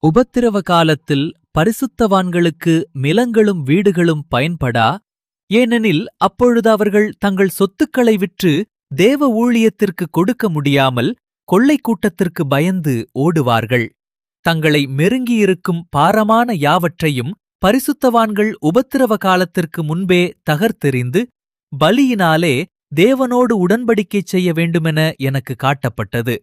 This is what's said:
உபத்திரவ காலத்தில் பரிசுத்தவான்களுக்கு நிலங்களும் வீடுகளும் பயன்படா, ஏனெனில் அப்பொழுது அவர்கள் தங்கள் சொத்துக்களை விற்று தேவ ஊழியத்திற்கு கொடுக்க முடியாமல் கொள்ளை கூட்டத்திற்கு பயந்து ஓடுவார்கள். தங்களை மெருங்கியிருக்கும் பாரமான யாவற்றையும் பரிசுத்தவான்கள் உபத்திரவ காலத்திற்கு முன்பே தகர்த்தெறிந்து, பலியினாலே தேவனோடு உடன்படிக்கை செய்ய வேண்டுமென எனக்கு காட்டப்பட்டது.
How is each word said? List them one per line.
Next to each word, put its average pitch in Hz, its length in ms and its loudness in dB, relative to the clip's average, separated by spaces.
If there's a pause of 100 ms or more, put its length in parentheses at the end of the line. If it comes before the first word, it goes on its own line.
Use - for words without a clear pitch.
உபத்திரவ 220 580 0
காலத்தில் 160 720 0 (260)
பரிசுத்தவான்களுக்கு 180 1200 0 (100)
நிலங்களும் 202 720 0
வீடுகளும் 170 600 0 (100)
பயன்படா, 127 640 0 (560)
ஏனெனில் 226 640 0
அப்பொழுது 233 520 2
அவர்கள் 208 500 0
தங்கள் 196 300 0
சொத்துக்களை 220 680 0
விற்று 180 480 -2 (300)
தேவ 262 340 2
ஊழியத்திற்கு 220 840 0
கொடுக்க 196 380 -2
முடியாமல் 139 680 0 (280)
கொள்ளை 262 340 2
கூட்டத்திற்கு 196 720 -2
பயந்து 147 600 -2 (100)
ஓடுவார்கள். 123 680 0 (540)
தங்களை 156 460 0
மெருங்கியிருக்கும் 185 1000 0
பாரமான 214 640 0
யாவற்றையும் 156 840 -2 (300)
பரிசுத்தவான்கள் 226 960 0
உபத்திரவ 226 580 0
காலத்திற்கு 180 680 -2
முன்பே 175 500 0 (160)
தகர்த்தெறிந்து, 147 760 -2 (540)
பலியினாலே 175 840 2 (300)
தேவனோடு 247 580 2
உடன்படிக்கை 208 680 0
செய்ய 180 300 -2
வேண்டுமென 160 640 0
எனக்கு 135 460 -4
காட்டப்பட்டது. 120 800 -4